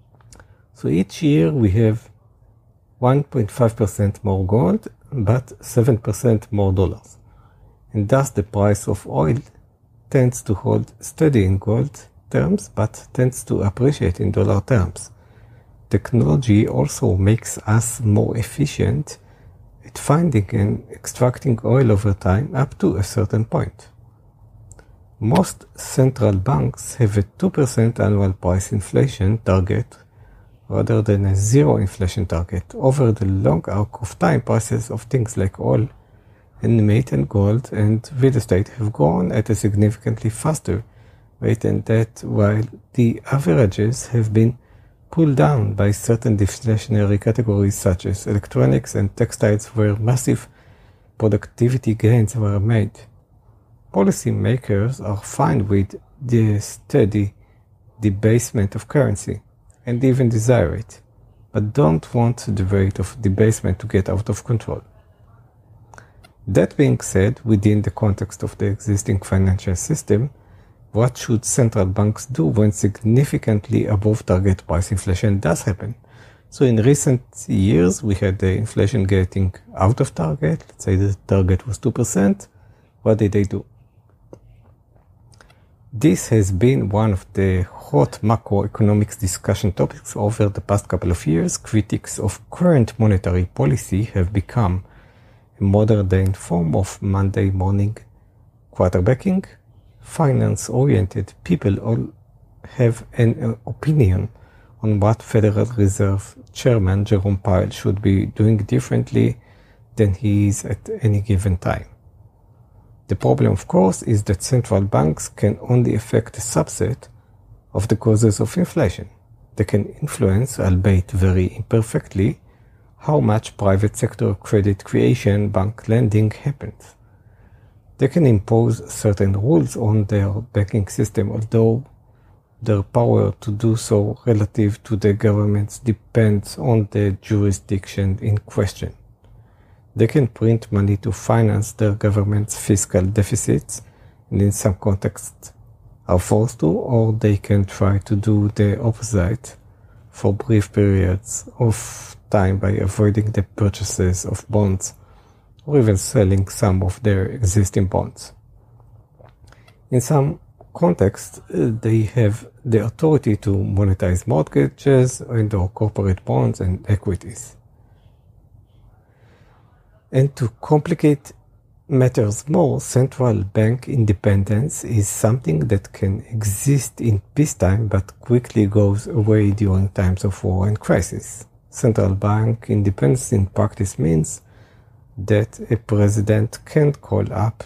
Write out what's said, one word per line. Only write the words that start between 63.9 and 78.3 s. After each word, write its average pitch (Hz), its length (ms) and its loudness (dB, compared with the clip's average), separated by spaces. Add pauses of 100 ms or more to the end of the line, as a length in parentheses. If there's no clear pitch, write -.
out 98 220 -4
of 104 140 -4
control. - 400 -4 (1600)
That 139 320 0
being 127 240 2
said, 101 420 0
within 104 380 2
the 101 100 -4
context 101 520 -4
of 101 160 -10
the 101 80 0
existing 101 540 -2
financial 95 540 0
system, 139 540 -2 (640)
what 117 260 0
should - 280 -2
central 113 400 2
banks 104 400 0
do 143 200 -2
when 107 280 2
significantly 113 1120 0
above 107 400 0
target 95 420 0
price 85 240 -2
inflation 98 480 0
does 156 240 -2
happen? 104 320 -6 (540)
So - 160 0
in 120 100 4
recent 127 480 2 (240)
years, 143 560 2
we 101 120 0
had 98 240 -2